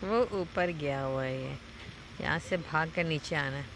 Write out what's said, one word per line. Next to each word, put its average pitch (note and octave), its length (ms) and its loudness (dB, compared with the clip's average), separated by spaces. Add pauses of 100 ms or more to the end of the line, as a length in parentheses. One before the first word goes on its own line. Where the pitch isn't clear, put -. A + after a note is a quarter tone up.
वो G3+ 380 4
ऊपर F3 300 2
गया C#3+ 300 0
हुआ C3+ 220 2
है, C3 200 -2
ये C3+ 120 -4 (640)
यहाँ D#3 180 2
से F#3 180 -2
भाग D#3+ 380 0
कर F3 80 2
नीचे D#3+ 320 0
आना C#3 220 0
है। C#3 80 -4 (100)